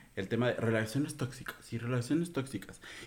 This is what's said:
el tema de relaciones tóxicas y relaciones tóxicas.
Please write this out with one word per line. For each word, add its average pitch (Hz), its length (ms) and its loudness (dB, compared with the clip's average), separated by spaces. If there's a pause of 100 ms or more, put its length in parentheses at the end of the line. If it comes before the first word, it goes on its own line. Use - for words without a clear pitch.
(180)
el 98 100 -2
tema 120 200 4
de 117 80 4
relaciones 113 600 2
tóxicas - 560 -6
y 117 60 -2
relaciones 127 560 2
tóxicas. - 480 -4 (260)